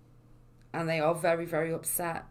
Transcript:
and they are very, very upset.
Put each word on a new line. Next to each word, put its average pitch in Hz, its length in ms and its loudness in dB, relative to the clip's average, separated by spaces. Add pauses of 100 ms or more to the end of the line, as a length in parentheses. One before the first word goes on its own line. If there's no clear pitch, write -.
(720)
and 165 160 -2
they 160 120 2
are 160 140 4
very, 165 300 2
very 165 280 0
upset. 165 580 -4